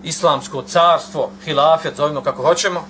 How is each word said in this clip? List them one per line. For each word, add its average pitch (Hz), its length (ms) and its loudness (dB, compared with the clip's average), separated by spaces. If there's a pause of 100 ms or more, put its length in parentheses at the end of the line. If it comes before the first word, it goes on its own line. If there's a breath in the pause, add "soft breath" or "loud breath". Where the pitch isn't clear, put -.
islamsko 147 580 -2
carstvo, 160 680 2 (160)
hilafet, 156 500 2
zovimo 147 260 -2
kako 127 220 -4
hoćemo. 175 460 0